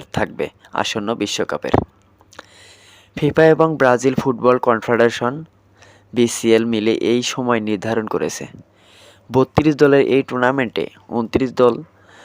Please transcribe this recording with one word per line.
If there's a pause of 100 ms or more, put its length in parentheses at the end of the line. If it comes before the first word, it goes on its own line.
(140)
থাকবে (240)
আসন্ন
বিশ্বকাপের। (1400)
ফিফা
এবং
ব্রাজিল
ফুটবল
কনফেডারেশন (720)
বিসিএল
মিলে
এই
সময়
নির্ধারণ
করেছে। (840)
বত্রিশ
দলের
এই
টুর্নামেন্টে (200)
ঊনত্রিশ
দল (420)